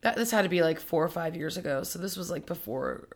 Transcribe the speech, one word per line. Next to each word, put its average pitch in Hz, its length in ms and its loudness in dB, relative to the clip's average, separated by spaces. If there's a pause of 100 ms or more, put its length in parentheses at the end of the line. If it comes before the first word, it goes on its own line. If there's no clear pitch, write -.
that, 233 120 2
this 233 160 0
had 214 120 4
to 185 60 4
be, 175 140 4
like, 160 160 4
four - 240 2
or 175 60 2
five 165 260 -4
years 160 220 -4
ago. 147 260 -2
So - 160 -6
this 185 180 -4
was, 180 140 -6
like, 151 160 -4
before, - 680 -4